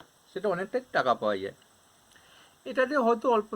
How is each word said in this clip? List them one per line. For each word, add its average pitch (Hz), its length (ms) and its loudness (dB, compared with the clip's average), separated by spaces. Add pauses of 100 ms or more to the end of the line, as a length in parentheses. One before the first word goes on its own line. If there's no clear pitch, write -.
(280)
সেটা 190 200 -6
অনেকটাই 196 440 -2
টাকা 127 240 2
পাওয়া 107 220 0
যায়। 98 200 -8 (1080)
এটাতে 262 320 0
হয়তো 233 320 2
অল্প 220 260 0